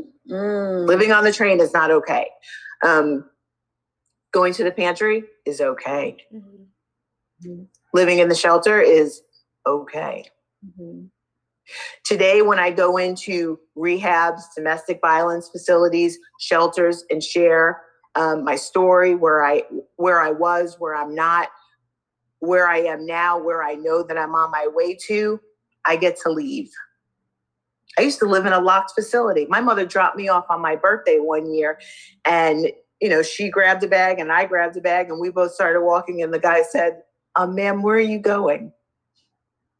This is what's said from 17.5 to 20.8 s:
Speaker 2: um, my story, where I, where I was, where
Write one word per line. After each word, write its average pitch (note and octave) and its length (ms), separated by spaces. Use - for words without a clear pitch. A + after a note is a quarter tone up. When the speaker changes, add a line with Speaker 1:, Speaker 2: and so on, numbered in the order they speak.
Speaker 2:
um, D#3 280
my C#3 120
story, F3+ 600
where D#3 280
I, D3 200
where F3 260
I D#3 100
was, F3 480
where D#3+ 160